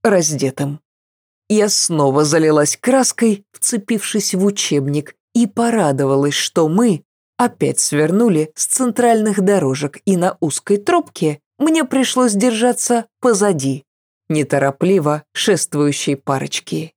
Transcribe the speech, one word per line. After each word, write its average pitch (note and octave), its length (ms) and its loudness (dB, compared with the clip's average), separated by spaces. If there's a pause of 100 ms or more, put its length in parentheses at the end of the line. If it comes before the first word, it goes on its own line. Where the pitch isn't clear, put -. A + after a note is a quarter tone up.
Раздетым». D3+ 760 -2 (680)
Я G#3 200 2
снова D3 540 0
залилась D3+ 540 2
краской, A#3+ 720 0
вцепившись - 840 -4
в F#3+ 120 0
учебник, D3 720 -2 (180)
и A#3 140 2
порадовалась, C#3+ 880 0
что - 340 0
мы F#3+ 340 2 (340)
опять A#3+ 420 -2
свернули D#3+ 760 0
с - 120 -6
центральных A3+ 760 0
дорожек, D3 640 0
и G3 100 2
на F3 240 -2
узкой E3+ 380 -2
тропке G3+ 640 -2 (160)
мне D#4+ 260 2
пришлось B3+ 500 0
держаться A#3 760 0 (120)
позади F#3 680 0 (460)
неторопливо D3+ 920 0 (100)
шествующей D3 800 -2
парочки. C#3+ 800 -6